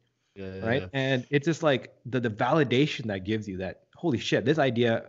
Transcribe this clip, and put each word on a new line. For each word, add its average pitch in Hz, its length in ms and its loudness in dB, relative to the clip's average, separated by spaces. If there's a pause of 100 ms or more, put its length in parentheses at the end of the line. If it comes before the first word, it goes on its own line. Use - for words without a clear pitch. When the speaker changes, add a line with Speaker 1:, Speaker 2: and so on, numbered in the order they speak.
(360)
Speaker 1:
Yeah, 95 200 -12
yeah, 98 100 -8
Speaker 2:
right? 120 160 2
Speaker 1:
yeah. 95 120 -8
Speaker 2:
And 131 360 0
it's 143 160 0
just, 165 160 0
like, 143 320 0 (140)
the, 127 120 -2
the 120 100 0
validation 127 760 2
that 98 180 -6
gives 107 240 -4
you 95 100 -8
that, 92 260 -8 (180)
Holy 170 160 0
shit, 113 280 0
this 160 120 4
idea, 120 520 2